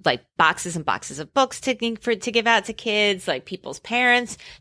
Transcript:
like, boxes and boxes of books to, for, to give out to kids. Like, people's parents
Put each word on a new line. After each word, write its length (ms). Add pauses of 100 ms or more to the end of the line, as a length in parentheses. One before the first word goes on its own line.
like, 180 (140)
boxes 400
and 80
boxes 340
of 140
books 300
to, 340
for, 180
to 160
give 160
out 200
to 80
kids. 520
Like, 200
people's 340
parents 560 (240)